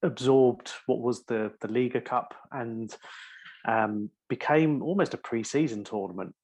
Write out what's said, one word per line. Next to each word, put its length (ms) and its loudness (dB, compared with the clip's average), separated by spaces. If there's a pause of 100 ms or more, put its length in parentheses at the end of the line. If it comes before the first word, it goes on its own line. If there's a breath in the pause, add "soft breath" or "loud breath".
absorbed 680 4 (140)
what 160 0
was 240 -2
the, 260 -2 (120)
the 60 -6
Liga 340 0
Cup 320 -4 (180)
and, 420 -8 (720 loud breath)
um, 440 0 (180)
became 540 2
almost 320 0
a 20 -6
pre-season 680 -2
tournament 600 -6